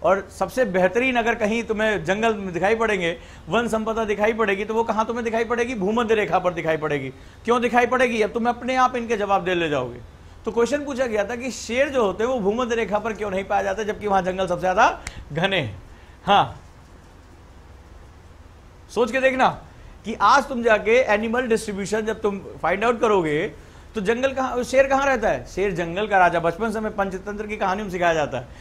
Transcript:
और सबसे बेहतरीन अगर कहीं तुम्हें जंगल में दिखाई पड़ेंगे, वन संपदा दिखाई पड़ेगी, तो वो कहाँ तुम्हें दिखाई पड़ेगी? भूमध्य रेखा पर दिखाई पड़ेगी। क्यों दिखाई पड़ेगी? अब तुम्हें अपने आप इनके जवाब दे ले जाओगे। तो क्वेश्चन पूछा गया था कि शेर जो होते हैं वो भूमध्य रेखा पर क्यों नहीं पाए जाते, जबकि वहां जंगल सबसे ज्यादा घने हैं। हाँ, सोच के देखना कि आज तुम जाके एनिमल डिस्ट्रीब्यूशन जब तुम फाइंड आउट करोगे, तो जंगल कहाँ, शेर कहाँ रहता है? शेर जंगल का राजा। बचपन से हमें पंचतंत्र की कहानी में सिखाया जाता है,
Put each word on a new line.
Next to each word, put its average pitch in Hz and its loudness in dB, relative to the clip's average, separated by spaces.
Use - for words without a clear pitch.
और 190 2
सबसे 226 -2
बेहतरीन 196 2
अगर 226 2
कहीं 226 0
तुम्हें 214 0
जंगल 214 2
में 190 -6
दिखाई 190 2
पड़ेंगे, 202 0
वन 226 2
संपदा 220 -2
दिखाई 208 0
पड़ेगी, 208 0
तो 220 -6
वो 226 2
कहाँ 220 0
तुम्हें 233 -4
दिखाई 226 -2
पड़ेगी? 240 -2
भूमध्य 220 0
रेखा 185 2
पर 175 -2
दिखाई 160 -2
पड़ेगी। 147 -2
क्यों 233 2
दिखाई 240 2
पड़ेगी? 233 2
अब 202 0
तुम्हें 240 0
अपने 247 -4
आप 254 2
इनके 233 -2
जवाब 196 0
दे 180 0
ले 170 0
जाओगे। 127 -4
तो 220 -4
क्वेश्चन 240 0
पूछा 269 -2
गया 214 -2
था 240 -8
कि 240 -6
शेर 262 -2
जो 254 2
होते 185 -2
हैं 254 0
वो 254 0
भूमध्य 226 0
रेखा 208 0
पर 220 -4
क्यों 196 -6
नहीं 196 -2
पाए 196 0
जाते, 196 -2
जबकि 208 -6
वहां 190 2
जंगल 185 -2
सबसे 175 -2
ज्यादा 185 2
घने 180 0
हैं। 104 -8
हाँ, 185 2
सोच 233 2
के 262 0
देखना 254 4
कि 214 -6
आज 254 4
तुम 240 -4
जाके 214 4
एनिमल 233 2
डिस्ट्रीब्यूशन 214 -2
जब 220 -4
तुम 196 -2
फाइंड 165 -2
आउट 233 2
करोगे, 185 2
तो 220 -4
जंगल 247 0
कहाँ, 247 -2
शेर 269 4
कहाँ 269 2
रहता 220 2
है? 147 -2
शेर 196 -2
जंगल 175 -4
का 196 4
राजा। 175 6
बचपन 170 -2
से 208 -4
हमें 214 -6
पंचतंत्र 202 -6
की 208 -6
कहानी 202 -2
में 196 -8
सिखाया 170 2
जाता 143 0
है, 131 -8